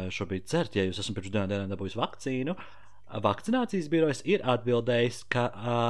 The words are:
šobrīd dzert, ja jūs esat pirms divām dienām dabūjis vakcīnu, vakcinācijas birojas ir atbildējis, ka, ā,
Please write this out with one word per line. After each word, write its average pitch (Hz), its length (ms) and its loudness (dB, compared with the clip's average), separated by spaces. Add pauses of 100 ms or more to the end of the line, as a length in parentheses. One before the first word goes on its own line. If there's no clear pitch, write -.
(140)
šobrīd 92 320 -4
dzert, 156 320 0
ja 95 80 6
jūs 92 160 -2
esat 101 160 -2
pirms 95 160 -6
divām 98 160 2
dienām 98 240 -2
dabūjis 98 240 -4
vakcīnu, 135 560 -2 (600)
vakcinācijas 160 800 0
birojas 160 320 4
ir - 200 2
atbildējis, 120 840 2
ka, 123 220 2
ā, 117 280 -2 (120)